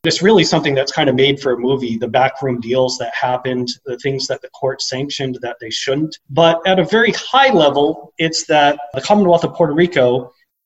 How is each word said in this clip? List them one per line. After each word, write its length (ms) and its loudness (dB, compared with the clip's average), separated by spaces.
It's 180 -2
really 220 6
something 320 0
that's 160 -2
kind 180 0
of 60 2
made 260 2
for 120 0
a 40 -4
movie, 400 -2
the 100 -6
backroom 540 -2
deals 380 -2
that 160 -8
happened, 520 -4
the 120 -8
things 300 -4
that 140 -6
the 80 -18
court 320 -6
sanctioned 600 -6
that 200 -8
they 80 -14
shouldn't. 500 -4
But 380 4
at 120 4
a 40 4
very 300 2
high 380 2
level, 680 2
it's 300 -4
that 300 2
the 60 -8
Commonwealth 460 4
of 80 -4
Puerto 200 0
Rico 600 2